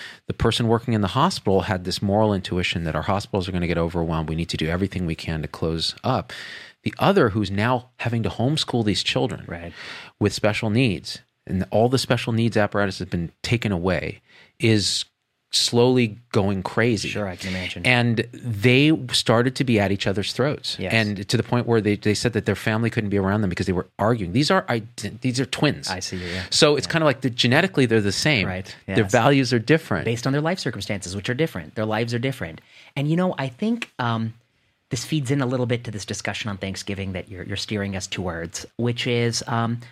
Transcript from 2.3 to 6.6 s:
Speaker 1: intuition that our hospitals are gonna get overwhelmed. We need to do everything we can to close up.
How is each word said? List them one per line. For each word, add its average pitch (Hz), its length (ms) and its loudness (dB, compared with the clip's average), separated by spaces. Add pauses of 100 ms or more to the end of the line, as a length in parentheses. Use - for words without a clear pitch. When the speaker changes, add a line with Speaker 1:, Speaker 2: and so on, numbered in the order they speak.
Speaker 1:
intuition 90 500 -2
that 78 140 -2
our 80 60 -2
hospitals 98 440 -2
are 92 60 -6
gonna 87 140 0
get 85 100 0
overwhelmed. 82 500 -2
We 80 80 -2
need 82 140 -4
to - 80 -6
do 80 100 -2
everything 90 380 -2
we 80 100 -2
can 78 260 -6
to 78 60 -6
close 82 560 -4
up. 120 300 -2 (500)